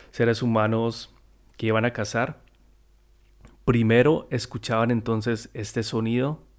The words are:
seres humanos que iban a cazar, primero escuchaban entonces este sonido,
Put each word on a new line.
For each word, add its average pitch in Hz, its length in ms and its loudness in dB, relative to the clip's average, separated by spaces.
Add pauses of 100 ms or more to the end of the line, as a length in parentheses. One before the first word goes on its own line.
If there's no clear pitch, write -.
(100)
seres 117 320 0
humanos 113 720 0 (420)
que 110 100 -4
iban 110 180 2
a 120 80 0
cazar, 117 480 -4 (1200)
primero 120 680 4
escuchaban 117 600 -2
entonces 113 640 -2
este 113 300 -6
sonido, 123 580 -2 (160)